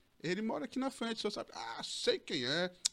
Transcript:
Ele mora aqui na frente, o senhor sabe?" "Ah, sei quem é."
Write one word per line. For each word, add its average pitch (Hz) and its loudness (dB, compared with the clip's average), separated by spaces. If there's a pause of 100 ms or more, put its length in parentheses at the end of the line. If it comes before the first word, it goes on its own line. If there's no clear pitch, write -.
(220)
Ele 185 0
mora 226 0
aqui - -4
na 254 2
frente, 233 -2
o - -4
senhor 208 0
sabe?" - -4
"Ah, - -6
sei - 2
quem 135 0
é." 175 2 (200)